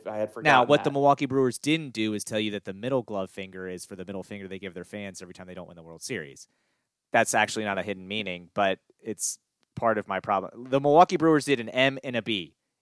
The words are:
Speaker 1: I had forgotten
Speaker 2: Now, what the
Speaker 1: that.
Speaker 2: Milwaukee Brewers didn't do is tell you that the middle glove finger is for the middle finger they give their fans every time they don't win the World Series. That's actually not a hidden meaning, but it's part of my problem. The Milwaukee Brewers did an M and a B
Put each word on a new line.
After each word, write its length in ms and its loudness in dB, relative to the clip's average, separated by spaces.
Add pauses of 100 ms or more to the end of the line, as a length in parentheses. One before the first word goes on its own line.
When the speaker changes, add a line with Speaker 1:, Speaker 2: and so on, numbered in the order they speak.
Speaker 1:
I 120 -8
had 160 -2
forgotten 100 -12
Speaker 2:
Now, 220 6
what 180 4
the 80 0
Speaker 1:
that. 40 -2
Speaker 2:
Milwaukee 320 4
Brewers 320 0
didn't 340 -2
do 200 -2
is 120 -4
tell 160 -4
you 100 -2
that 140 -8
the 100 -10
middle 280 -2
glove 280 -6
finger 380 -12
is 180 -10
for 80 -16
the 100 -10
middle 200 -8
finger 240 -12
they 100 -10
give 160 -12
their 100 -12
fans 380 -12
every 100 -16
time 140 -18
they 80 -14
don't 140 -14
win 80 -20
the 80 -20
World 180 -20
Series. 460 -10 (640)
That's 220 4
actually 320 2
not 120 -2
a 60 -2
hidden 240 -8
meaning, 440 -8
but 280 2 (200)
it's 380 -6 (380)
part 200 2
of 120 -4
my 100 -2
problem. 500 -4
The 120 2
Milwaukee 360 6
Brewers 280 4
did 160 0
an 80 -10
M 340 2
and 140 -6
a 60 -2
B 340 -4 (260)